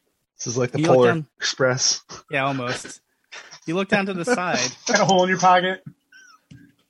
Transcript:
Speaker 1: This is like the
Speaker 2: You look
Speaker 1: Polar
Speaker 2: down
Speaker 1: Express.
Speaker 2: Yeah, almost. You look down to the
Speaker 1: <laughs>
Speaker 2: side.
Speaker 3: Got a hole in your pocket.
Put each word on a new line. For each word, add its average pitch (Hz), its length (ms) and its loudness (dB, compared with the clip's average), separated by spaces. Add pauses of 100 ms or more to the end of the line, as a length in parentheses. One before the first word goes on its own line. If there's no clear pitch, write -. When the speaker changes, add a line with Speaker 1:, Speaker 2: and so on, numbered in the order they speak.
(380)
Speaker 1:
This - 100 -12
is 117 100 -8
like 123 140 -2
the 139 80 -4
Speaker 2:
You 160 80 2
look 151 80 4
Speaker 1:
Polar 123 180 6
Speaker 2:
down 160 140 -6 (100)
Speaker 1:
Express. - 680 -2 (260)
Speaker 2:
Yeah, 139 160 -2
almost. 123 560 -8 (640)
You 160 100 -6
look 190 140 -4
down 196 180 0
to 196 60 -6
the 170 120 -8
Speaker 1:
<laughs> 240 100 0
Speaker 2:
side. 170 240 -2 (280)
Speaker 3:
Got 208 120 2
a 196 60 2
hole 185 180 4
in 185 60 2
your 185 100 0
pocket. 185 440 2 (1080)